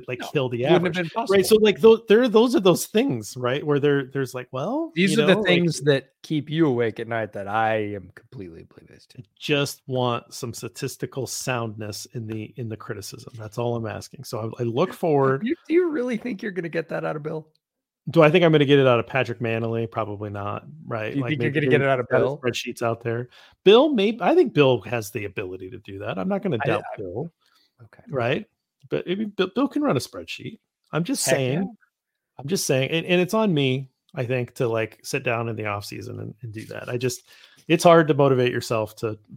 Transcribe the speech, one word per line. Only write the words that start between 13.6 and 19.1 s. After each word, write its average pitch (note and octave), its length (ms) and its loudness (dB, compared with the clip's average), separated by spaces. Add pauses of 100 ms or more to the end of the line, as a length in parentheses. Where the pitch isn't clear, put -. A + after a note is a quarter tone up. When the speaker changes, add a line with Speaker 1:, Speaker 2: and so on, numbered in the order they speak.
Speaker 1:
I'm A2+ 120 -6
asking. G2+ 360 -12
So A2+ 340 -8
I, B2+ 40 -6
I A#2+ 40 -2
look A#2+ 280 4
Speaker 2:
<laughs> - 0 -
Speaker 1:
forward. C#3 500 4
Speaker 2:
You, C4 120 -2 (120)
do D4+ 60 0
you F4 160 4
really B3 260 -2
think A3 260 -6
you're A3 120 -6
gonna E3+ 160 -6
get D#3+ 180 -4
that D#3+ 160 -6
out D#3+ 140 -4
of D3 60 -10
Bill? D#3 260 -10 (600)
Speaker 1:
Do E3 120 6
I D3+ 100 10
think F3 140 6
I'm D#3+ 80 6
gonna D3+ 100 6
get C#3 160 6
it C3 80 6
out A#2+ 120 6
of A2 80 -4
Patrick A#2+ 320 -4